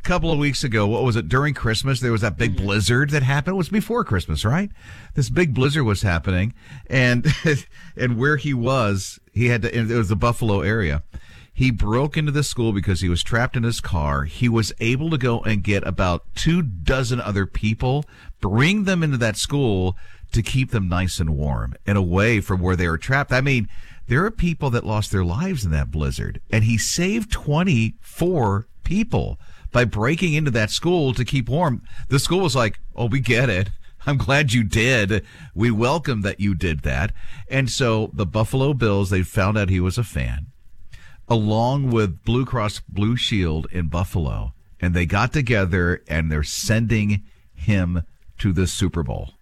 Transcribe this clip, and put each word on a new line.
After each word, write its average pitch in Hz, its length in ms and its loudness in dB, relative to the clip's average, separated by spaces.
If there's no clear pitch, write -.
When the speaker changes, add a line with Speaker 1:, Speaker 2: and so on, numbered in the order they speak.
Speaker 1:
Couple 165 300 0
of 143 80 2
weeks 147 240 0
ago, 107 240 2
what 113 160 0
was 117 100 2
it? 82 140 -2
During 139 260 2
Christmas, 117 460 0
there 123 100 0
was 110 120 0
that 104 140 -2
big 104 200 0
Speaker 2:
Mm-hmm. 98 100 -2
Speaker 1:
blizzard 120 440 2
that 147 120 2
happened. 143 320 0
It 196 40 0
was 170 100 0
before 214 340 0
Christmas, 85 420 -2
right? 170 240 0
This 120 160 0
big 165 240 2
blizzard 135 300 2
was 104 180 0
happening, 95 520 0
and, 123 420 2
<laughs> - 520 -2
and 123 220 0
where 143 180 2
he 143 160 -2
was, 117 680 0
he 117 140 2
had 120 160 2
to, 117 100 -2
it 113 140 0
was 113 220 0
the 104 80 2
Buffalo 113 460 2
area. 87 420 0
He 127 160 4
broke 120 460 0
into 151 160 0
the 147 100 2
school 113 300 0
because 95 280 0
he 90 80 0
was 87 140 0
trapped 120 340 0
in 120 60 0
his 113 180 0
car. 73 440 0
He 120 240 0
was 113 320 2
able 131 300 0
to 156 80 0
go 117 240 0
and 107 200 0
get 101 240 0
about 90 380 0
two 170 280 2
dozen 120 580 0
other 101 260 0
people, 127 580 0
bring 143 420 2
them 180 220 2
into 139 140 0
that 113 180 0
school 101 600 0
to 117 100 2
keep 131 300 0
them 98 160 0
nice 87 320 0
and 80 160 0
warm 64 400 -2
and 101 100 2
away 98 440 2
from 95 200 -2
where 90 140 2
they 87 140 0
were 82 100 0
trapped. 135 320 -2
I 127 100 2
mean, 131 280 2
there 135 160 2
are 226 80 0
people 160 380 0
that 117 140 0
lost 104 280 -2
their 92 120 2
lives 127 400 -2
in 82 60 0
that 69 220 0
blizzard, 67 480 -4
and 110 140 4
he 113 120 4
saved 202 540 0
twenty-four 143 1400 0
people 151 560 0
by 123 140 4
breaking 147 480 0
into 151 160 0
that 107 200 0
school 160 440 2
to 123 100 0
keep 120 240 0
warm. 143 320 0
The 139 80 4
school 170 220 2
was 170 160 2
like, 113 220 2
"Oh, 120 100 -2
we 127 140 0
get 123 280 2
it. 95 220 0
I'm 143 140 0
glad 135 340 2
you 120 120 4
did. 110 600 2
We 113 160 2
welcome 120 520 0
that 95 180 -4
you 101 140 2
did 80 260 0
that." 71 320 -2
And 135 220 0
so 110 440 0
the 101 120 0
Buffalo 131 480 0
Bills, 101 360 2
they 95 120 2
found 101 340 0
out 101 140 2
he 92 100 2
was 92 160 0
a 120 80 0
fan, 64 440 -4
along 117 640 2
with 107 340 0
Blue 123 200 0
Cross 107 440 -2
Blue 107 280 0
Shield 82 540 -2
in 85 180 -2
Buffalo, 71 640 -2
and 87 140 0
they 87 120 2
got 104 260 0
together 98 760 2
and 80 220 0
they're 76 120 0
sending 107 800 0
him 90 480 0
to 98 140 0
the 90 140 2
Super 85 360 -2
Bowl. 55 280 -6